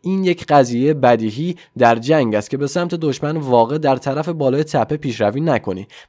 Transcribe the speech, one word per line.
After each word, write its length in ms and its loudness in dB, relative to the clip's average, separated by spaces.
این 220 -2
یک 220 -2
قضیهٔ 480 4
بدیهی 600 0
در 180 6
جنگ 380 0
است 160 -2
که 60 -4
به 100 -2
سمت 280 -4
دشمن 420 -4
واقع 420 0
در 180 2
طرف 320 -4
بالای 360 0
تپه 320 -2
پیشروی 440 -2
نکنی 460 -2